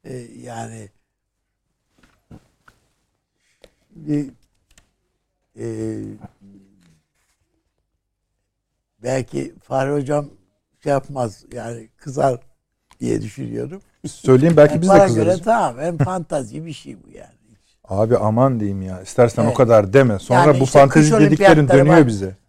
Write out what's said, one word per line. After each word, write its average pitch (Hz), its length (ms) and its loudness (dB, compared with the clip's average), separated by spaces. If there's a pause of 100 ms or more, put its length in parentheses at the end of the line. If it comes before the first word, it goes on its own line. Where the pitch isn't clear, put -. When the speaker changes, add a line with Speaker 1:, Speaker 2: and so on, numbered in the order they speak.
Speaker 1:
E, 131 140 -18
yani 113 720 -18 (3000)
bir, 147 400 -8 (1300)
e, 113 60 -12 (3500)
belki 131 600 -8
Fahri 135 300 -4
Hocam 147 360 -6 (540)
şey 147 80 -4
yapmaz, 131 600 -6
yani 117 440 -14
kızar 139 420 -4 (600)
diye 113 220 -4
düşünüyorum. 120 600 -12 (260)
Speaker 2:
Söyleyeyim, 143 500 2
belki 147 160 6
Speaker 1:
Yani 160 80 -2
Speaker 2:
biz 185 80 0
de 196 40 4
Speaker 1:
bana 196 140 6
Speaker 2:
kızarız. 110 180 -2
Speaker 1:
göre 180 160 -2
tamamen 170 560 -4
fantazi 156 680 -6
bir 160 80 -16
şey - 300 -20
bu - 60 -20
yani. - 280 -20 (460)
Speaker 2:
Abi 113 340 0
aman 117 420 0
diyeyim 98 220 -6
ya. 92 200 -12
İstersen 110 420 0
Speaker 1:
Evet. 113 100 0
Speaker 2:
o - 40 -6
kadar 110 360 2
deme. 123 260 4
Sonra 123 200 0
Speaker 1:
Yani 143 200 4
Speaker 2:
bu 135 40 2
Speaker 1:
işte 139 160 4
Speaker 2:
fantezi 151 320 4
Speaker 1:
kış 220 80 2
Speaker 2:
dediklerin 151 320 4
Speaker 1:
olimpiyatları 139 280 4
Speaker 2:
dönüyor 156 180 4
Speaker 1:
var. 143 100 6
Speaker 2:
bize. 98 280 -6 (140)